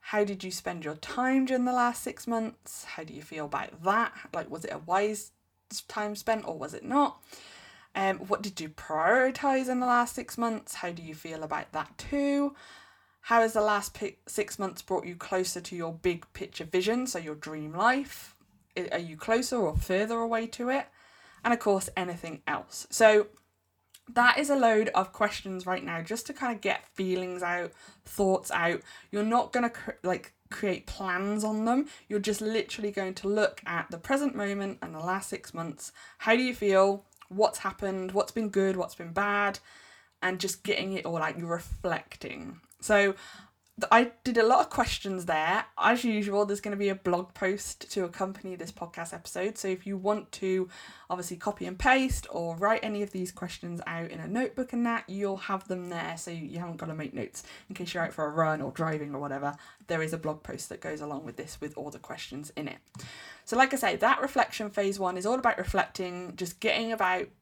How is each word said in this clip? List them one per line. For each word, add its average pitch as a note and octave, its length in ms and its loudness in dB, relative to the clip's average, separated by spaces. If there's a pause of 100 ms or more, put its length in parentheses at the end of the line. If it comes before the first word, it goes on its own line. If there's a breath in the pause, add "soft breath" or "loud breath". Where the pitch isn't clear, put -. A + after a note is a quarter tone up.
How G#3 240 2
did G3+ 180 -6
you F#3 80 -8
spend F3 320 -6
your D3+ 120 -4
time C4 500 2
during B3+ 220 2
the B3 80 2
last A#3+ 280 2
six - 240 -8
months? A3+ 580 -4
How - 200 -10
do D#3+ 80 -14
you - 80 -12
feel D#3 240 -8
about D3 380 -6
that? G#3 320 2 (180)
Like, - 180 -6
was E3 140 -10
it - 80 -4
a - 60 -6
wise G3 540 0 (560)
time G#3 280 -4
spent A3 320 0
or E3 80 -6
was D3+ 160 -8
it - 120 -12
not? C4+ 380 2 (720 loud breath)
Um, F#3+ 260 2
what G3+ 220 0
did F#3 200 -8
you D#3 80 -8
prioritise B3+ 1000 4
in B3+ 120 0
the B3+ 60 0
last A#3+ 280 4
six - 240 -8
months? A3+ 380 -2
How F3 140 -6
do E3+ 120 -10
you D#3+ 120 -12
feel D#3+ 280 -10
about D#3 300 -6
that - 260 -6
too? C#4+ 580 0 (640 loud breath)
How A#3 220 4
has A3+ 100 4
the A3+ 80 2
last G#3 320 2
pi-, - 240 -8 (100)
six - 320 -4
months F#3+ 220 -6
brought - 240 -2
you F3 120 -10
closer F3+ 440 -2
to F3 160 -10
your E3 160 -4
big E3+ 400 0
picture - 320 -10
vision, G#3 420 2
so G#3+ 120 -4
your D#3 160 -6
dream D#3 400 -8
life? B3+ 600 2 (400)
I, F3+ 180 -4
are - 60 0
you E3 200 -8
closer B3 380 2
or F3 200 2
further G#3+ 400 2
away A3+ 300 0
to A#3+ 240 -4
it? C4+ 160 0 (580 loud breath)
And A#3+ 80 6
of A#3+ 80 2
course, G3 340 4
anything E3+ 520 -4
else. - 420 -4
So G#3+ 380 8 (880)
that A#3+ 220 8
is C#4+ 140 0
a C#4 60 4
load A3+ 400 6
of F#3+ 160 2
questions F#3+ 520 -2
right F3+ 200 -2
now E3+ 180 -4
just A3 240 -6
to D#4 60 -12
kind B3 200 -4
of G3+ 80 -8
get - 280 -2
feelings F#3 520 -2
out, F3 300 -2 (340 loud breath)
thoughts - 460 2
out. E3+ 300 0 (320 loud breath)
You're G#3 100 0
not A#3 300 2
gonna A#3+ 180 2
cr-, - 220 -10 (100)
like, F3+ 300 -2 (180)
create - 380 -2
plans G3 560 -2
on G#3+ 200 0
them. C4 220 4 (220 loud breath)
You're G#3 100 0
just G#3 220 0
literally G#3+ 500 -2
going F#3+ 240 -4
to - 140 -4
look G#3 360 2
at E3+ 260 -4
the E3 80 -8
present C#4 360 0
moment G3+ 480 -4
and E3+ 100 -10
the D#3 60 -10
last F#3 320 -4
six - 240 -10
months. E3 380 -8 (260 loud breath)
How A3 160 6
do B3 80 4
you B3 120 0
feel? G3 500 6 (240)
What's G3+ 320 2
happened? F#3+ 500 -4
What's F#3+ 220 0
been A3 160 -2
good? G3 280 2
What's F3 200 -4
been E3+ 160 -12
bad? G3+ 480 0 (600 loud breath)
And F#3 200 -2
just F#3 240 -4
getting F#3+ 300 -2
it F#3 120 -4
all E3 160 -2
out. D#3 160 -2
You're E3+ 80 -6
reflecting. - 1120 -6 (200)
So G3+ 340 6 (640 loud breath)
th-, - 120 0
I A#3+ 180 8 (140)
did A#3 140 2
a A3+ 80 8
lot A#3+ 140 8
of - 100 2
questions G3 540 -2
there. E3+ 400 2 (140)
As A#3+ 260 4
usual, G#3 400 2
there's G3+ 160 -2
gonna G3+ 160 -4
be G3+ 120 2
a G3 60 2
blog F3+ 380 -2
post - 600 -4
to F#3+ 120 0
accompany F#3+ 520 -6
this E3+ 160 -10
podcast E3+ 420 -10
episode. F#3 420 -6
So - 120 -4
if F#3 180 -4
you G3 100 -4
want G3+ 360 0
to F#3 360 0 (400 loud breath)
obviously F3+ 280 -4
copy F#3+ 300 -4
and F3+ 120 -8
paste C4 520 4
or E3+ 260 -4
write G3+ 260 4
any G#3 200 -2
of G3+ 100 -6
these F#3 180 -4
questions F3 560 -10
out E3 240 -6
in - 80 -10
a E3 80 -8
notebook B3+ 460 -2
and A#3+ 140 0
that, A#3 220 -2
you'll G3 280 -2
have F#3+ 320 -4
them F3+ 220 -4
there. E3+ 260 -4
So E3+ 140 -10
you E3 280 -8
haven't E3+ 200 -8
gotta D#3+ 160 -6
make D#3 200 -8
notes - 300 -8 (240 loud breath)
in G3 60 -12
case F3 200 -8
you're F3 80 0
out E3 100 -2
for D#3 120 -2
a D3 60 -2
run D#3 300 2
or C3+ 120 -4
driving D#3 420 -2
or C3+ 60 -4
whatever. C#3+ 340 -4 (320 loud breath)
There E3 160 0
is D#3 100 -2
a E3 60 -4
blog D#3 240 -4
post - 260 -10
that - 120 -10
goes D3+ 200 -8
along D3 240 -6
with - 120 -12
this - 240 -12
with D3+ 160 -8
all D3 140 -8
the D3 80 -14
questions - 580 -12
in D3+ 120 -6
it. - 100 -12 (640 loud breath)
So - 120 -2
like C4 160 6
I C#4 40 0
say, F#3+ 200 2
that A#3 240 4
reflection A#3 500 0
phase G3 280 0
one F#3 180 0
is F3+ 100 -4
all A#3+ 120 2
about B3 200 2
reflecting, F3+ 760 -4
just F3 240 -6
getting A3+ 340 0
about F#3 360 0 (140)